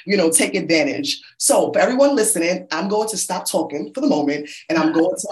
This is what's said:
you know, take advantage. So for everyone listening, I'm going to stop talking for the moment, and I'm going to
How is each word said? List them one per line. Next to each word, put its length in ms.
you 100
know, 160
take 240
advantage. 680
So 360
for 60
everyone 360
listening, 560
I'm 160
going 220
to 80
stop 300
talking 460
for 60
the 80
moment, 420
and 100
I'm 140
going 240
to 140